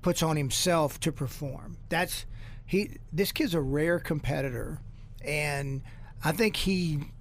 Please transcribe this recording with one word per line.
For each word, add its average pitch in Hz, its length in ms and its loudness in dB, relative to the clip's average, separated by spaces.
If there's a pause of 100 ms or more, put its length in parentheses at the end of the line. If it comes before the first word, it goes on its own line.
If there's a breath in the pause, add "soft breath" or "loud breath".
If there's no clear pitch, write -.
puts 175 200 2
on 160 160 4
himself 151 640 2
to 160 100 2
perform. - 640 -6 (120)
That's, 175 360 0 (400 loud breath)
he, 196 320 0 (140)
this 180 200 2
kid's 240 240 2
a 160 60 4
rare 151 380 4
competitor, 139 800 -2 (460 loud breath)
and 143 560 0 (420 loud breath)
I 156 100 4
think 214 240 4
he 175 420 2 (220)